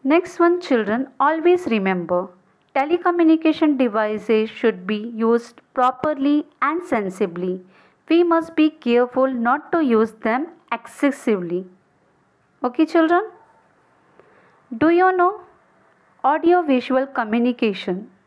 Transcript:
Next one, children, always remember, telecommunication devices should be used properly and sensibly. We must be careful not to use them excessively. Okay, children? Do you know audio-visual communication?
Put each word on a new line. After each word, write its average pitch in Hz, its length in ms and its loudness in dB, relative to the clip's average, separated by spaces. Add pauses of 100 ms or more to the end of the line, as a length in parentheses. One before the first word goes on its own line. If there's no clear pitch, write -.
Next 330 360 0
one, 349 200 4
children, 233 480 -2 (140)
always 330 460 2
remember, 185 600 -2 (480)
telecommunication 320 1000 2
devices 220 720 0
should 185 360 -2
be 208 120 -4 (180)
used 226 460 -2 (120)
properly 277 720 0 (160)
and 320 240 -4
sensibly. 185 760 -4 (480)
We 339 160 4
must 330 320 0
be 311 140 2
careful 247 600 0
not 247 380 -2
to 339 80 0
use 226 320 2
them 254 360 -4 (220)
excessively. 190 960 -4 (960)
Okay, 247 240 0
children? 339 460 2 (1500)
Do 302 120 2
you 370 260 2
know 370 240 0 (880)
audio-visual 285 840 2
communication? 226 1000 -2 (180)